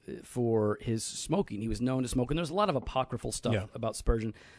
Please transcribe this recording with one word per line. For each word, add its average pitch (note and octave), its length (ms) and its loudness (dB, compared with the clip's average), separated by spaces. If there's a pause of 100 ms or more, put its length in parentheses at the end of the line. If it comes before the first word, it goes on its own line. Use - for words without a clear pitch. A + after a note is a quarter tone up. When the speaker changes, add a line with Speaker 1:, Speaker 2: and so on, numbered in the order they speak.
Speaker 1:
uh, - 60 -8 (100)
for A2+ 560 2
his A2+ 240 -2
smoking. - 580 -2
He A2+ 60 -2
was A2 140 -2
known C3 220 2
to B2 60 -2
smoke, B2 220 2
and D3+ 60 2
there's E3 120 0
a D3+ 60 -6
lot G3+ 140 4
of D3+ 80 0
apocryphal B2 560 -2
stuff A2+ 200 0
Speaker 2:
Yeah. G2+ 120 0 (100)
Speaker 1:
about A2+ 220 -4
Spurgeon. A2+ 360 2 (260)